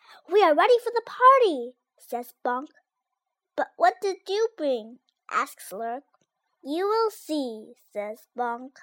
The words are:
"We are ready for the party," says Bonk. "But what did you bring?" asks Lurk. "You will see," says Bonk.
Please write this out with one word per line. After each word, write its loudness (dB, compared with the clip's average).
"We 4
are 6
ready 4
for -6
the -4
party," 4
says -12
Bonk. -4
"But -6
what 0
did -6
you -2
bring?" -6
asks -6
Lurk. -10
"You -4
will 0
see," -8
says -12
Bonk. -8